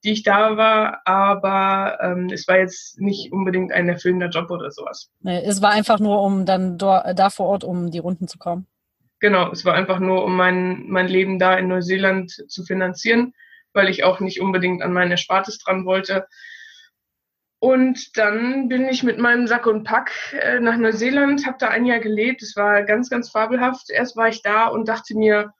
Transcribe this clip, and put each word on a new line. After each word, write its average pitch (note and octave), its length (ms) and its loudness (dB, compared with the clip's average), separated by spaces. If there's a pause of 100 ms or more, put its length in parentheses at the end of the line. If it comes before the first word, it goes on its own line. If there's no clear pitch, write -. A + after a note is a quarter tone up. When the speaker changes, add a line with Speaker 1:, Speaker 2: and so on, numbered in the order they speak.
Speaker 1:
die G#3+ 80 0
ich G#3+ 120 -4
da G#3+ 340 4
war, A3 480 2
aber, G3 960 2
ähm, F3+ 300 -2
es F#3+ 160 -8
war F#3 100 4
jetzt - 420 -2
nicht G3 320 -4
unbedingt F#3 400 -2
ein F3 180 0
erfüllender F3+ 400 -2
Job E3+ 220 -6
oder E3+ 180 -8
sowas. - 400 -14 (120)
Speaker 2:
Nee, F3+ 220 -4
es G3 180 -2
war G#3 100 4
einfach G#3 280 2
nur, G#3 220 2
um G3 240 0
dann F#3 320 0
dor-, F#3+ 380 2
da G3 140 4
vor F#3+ 180 -4
Ort, G3 160 -2
um F3 260 -4
die E3+ 100 -8
Runden F3 280 -6
zu - 100 -18
kommen. F3+ 300 -8 (520)
Speaker 1:
Genau, F#3 320 2
es - 140 -10
war F3 80 2
einfach F#3 260 0
nur, F#3 240 0
um F3+ 120 -2
mein, F3+ 520 0
mein F#3 200 0
Leben F#3 320 0
da F#3 160 4
in F#3 120 -2
Neuseeland F#3 640 -2 (160)
zu F#3 160 -14
finanzieren, F#3+ 720 -2 (400)
weil G3 160 4
ich - 140 -2
auch F#3 160 2
nicht F#3 220 -4
unbedingt F3+ 420 0
an F3+ 100 -2
mein F3+ 160 2
Erspartes F#3+ 480 -2
dran F#3+ 280 -4
wollte. F#3+ 420 -2 (1300)
Und B3+ 580 2
dann A#3+ 500 0
bin B3+ 200 0
ich B3+ 140 -2
mit B3 160 0
meinem A#3+ 300 2
Sack A#3 180 0
und G#3+ 200 0
Pack, A3+ 260 -2 (280)
äh, B3 200 0
nach A#3 180 2
Neuseeland, C4 720 2
hab C4 100 -8
da A#3 120 -2
ein A#3+ 160 0
Jahr A#3+ 140 2
gelebt. A3 440 -2
Es - 120 -14
war G#3 280 2
ganz, A3 260 0
ganz A#3+ 220 -6
fabelhaft. B3 580 -2
Erst B3 260 -2
war A3+ 120 2
ich A3 160 -4
da G#3+ 240 2
und A3 200 -4
dachte A3 300 -6
mir G#3 420 2